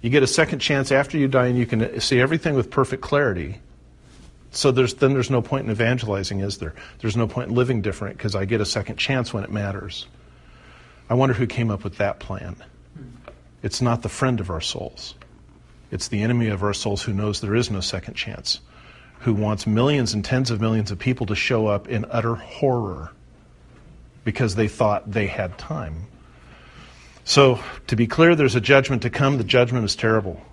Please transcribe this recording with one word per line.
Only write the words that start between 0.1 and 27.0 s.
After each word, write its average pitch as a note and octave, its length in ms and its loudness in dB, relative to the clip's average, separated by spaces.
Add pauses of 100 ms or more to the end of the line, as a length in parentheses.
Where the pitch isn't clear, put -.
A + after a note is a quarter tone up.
a B2 40 4
second D3+ 320 2
chance C#3 320 0
after C#3 260 2
you C#3 100 4
die C3 200 4
and B2 100 2
you A#2 100 2
can A2+ 340 -2
see - 180 2
everything D3+ 360 2
with B2 160 0
perfect - 320 0
clarity. G2+ 560 -2 (920)
So - 200 2
there's, A#2+ 240 2
then C3+ 180 4
there's B2+ 160 0
no B2+ 120 2
point C3+ 240 -4
in A2+ 60 -2
evangelizing, G#2+ 680 0
is G2 180 -4
there? D#2+ 160 -8 (260)
There's G#2+ 160 -2
no A2+ 120 2
point B2 220 -6
in A#2 60 -2
living B2 280 2
different G2+ 340 -6
'cause G#2 180 -4
I G2 100 0
get G#2+ 140 0
a G#2 60 0
second G2+ 320 -6
chance B2+ 340 -2
when G2 120 -4
it - 80 -8
matters. G2 560 -6 (1000)
I A#2 40 2
wonder B2+ 220 4
who B2 100 0
came A2+ 240 -2
up G2+ 140 -4
with F#2+ 160 -8
that G2+ 200 -2
plan. F#2 360 -10 (1040)
It's - 220 -4
not A#2 180 2
the G#2+ 80 -6
friend B2 300 0
of F#2 100 -6
our D#2+ 120 -4
souls. - 520 -10 (800)
It's - 160 -8
the G#2 160 -2
enemy A#2 240 2
of G2+ 160 -2
our G#2 100 2
souls G2+ 300 -4
who G#2+ 100 -4
knows G#2 260 -2
there G#2 160 -2
is A#2 140 2
no G2 120 -4
second - 340 -8
chance, - 440 -6 (600)
who A#2+ 140 2
wants G#2 320 0
millions A#2+ 480 2
and G#2 120 -2
tens B2+ 260 0
of G#2+ 80 -2
millions A2 320 0
of F#2 80 -6
people B2 280 -2
to G#2 80 -2
show A2 320 0
up G#2 200 0
in A2 220 -2
utter A#2 260 -2
horror G#2 760 -2 (1120)
because A2 300 0
they A2 120 2
thought G#2 420 0
they G2+ 180 0
had F#2 300 -6
time. F#2 500 -10 (1160)